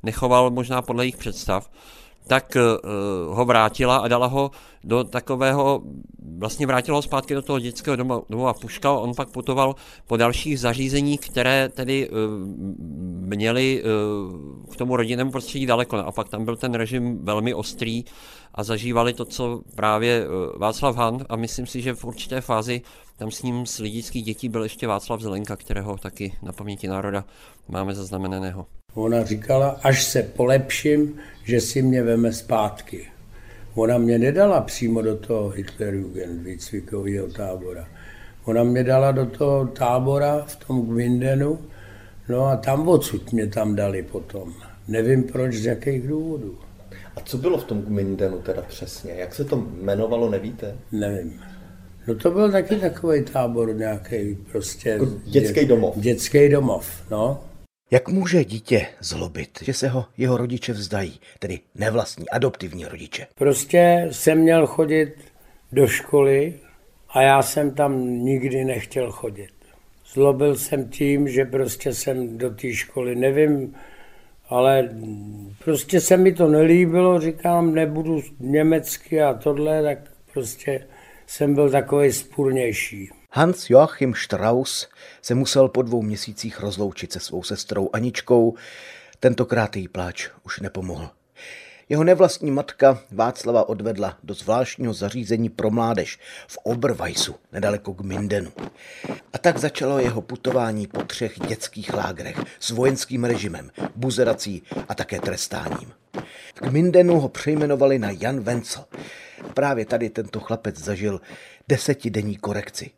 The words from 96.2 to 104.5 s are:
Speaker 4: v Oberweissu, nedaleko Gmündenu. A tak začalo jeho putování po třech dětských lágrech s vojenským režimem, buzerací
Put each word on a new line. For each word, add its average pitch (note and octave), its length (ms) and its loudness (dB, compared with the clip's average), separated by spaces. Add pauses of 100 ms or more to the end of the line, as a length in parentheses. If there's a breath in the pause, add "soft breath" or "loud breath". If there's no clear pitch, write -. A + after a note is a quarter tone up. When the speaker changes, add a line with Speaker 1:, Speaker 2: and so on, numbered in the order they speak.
Speaker 4:
v - 160 -16
Oberweissu, - 720 -2 (160)
nedaleko G2+ 400 -2
Gmündenu. F#2+ 600 -4 (840 loud breath)
A - 40 -8
tak D#3+ 200 4
začalo C#3 420 -2
jeho A#2 220 0
putování A2+ 640 -2
po - 160 -6
třech - 440 -8
dětských - 460 -8
lágrech F#2 440 -6 (220 loud breath)
s - 120 -6
vojenským B2 520 0
režimem, G2 480 -4 (240 loud breath)
buzerací A2+ 680 0 (260 loud breath)